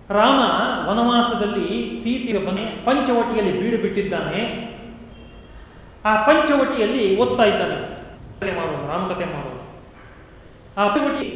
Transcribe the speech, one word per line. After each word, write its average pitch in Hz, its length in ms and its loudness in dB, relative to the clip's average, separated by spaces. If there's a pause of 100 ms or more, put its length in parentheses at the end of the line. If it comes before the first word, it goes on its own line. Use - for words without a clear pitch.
(100)
ರಾಮ 240 300 6 (480)
ವನವಾಸದಲ್ಲಿ 220 1160 0
ಸೀತೆಯ 233 420 -2
ಮನೆ 196 380 -6
ಪಂಚವಟಿಯಲ್ಲಿ 226 760 2
ಬೀಡು 226 220 0
ಬಿಟ್ಟಿದ್ದಾನೆ, 190 880 -4 (1300)
ಆ 214 180 4
ಪಂಚವಟಿಯಲ್ಲಿ 247 1000 4
ಓದ್ತಾ 240 220 2
ಇದ್ದಾನೆ - 340 2 (640)
ಕಥೆ 190 160 -2
ಮಾಡೋನು, 151 320 -4
ರಾಮಕಥೆ 180 360 -4
ಮಾಡೋನು. 127 380 -8 (1160)
ಆ 208 160 2
ಪಂಚವಟಿ 277 300 0 (120)